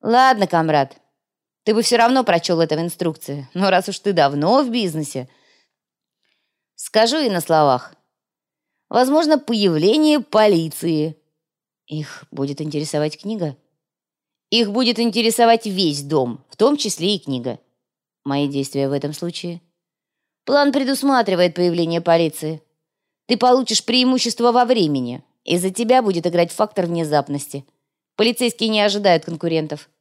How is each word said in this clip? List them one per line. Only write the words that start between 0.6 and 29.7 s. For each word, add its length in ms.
ты 100
бы 80
все 160
равно 260
прочел 360
это 160
в 40
инструкции, 720
но 160
раз 200
уж 100
ты 140
давно 500
в 60
бизнесе, 600
скажу 440
и 100
на 120
словах. 540
Возможно, 500
появление 800
полиции". 960
"Их 440
будет 300
интересовать 580
книга?" 380
"Их 200
будет 280
интересовать 680
весь 380
дом, 460
в 60
том 220
числе 380
и 40
книга". 400
"Мои 240
действия 420
в 20
этом 220
случае?" 480
"План 260
предусматривает 840
появление 460
полиции. 600
Ты 120
получишь 460
преимущество 680
во 140
времени, 580
и 140
за 140
тебя 320
будет 240
играть 240
фактор 340
внезапности. 800
Полицейские 540
не 120
ожидают 440
конкурентов". 640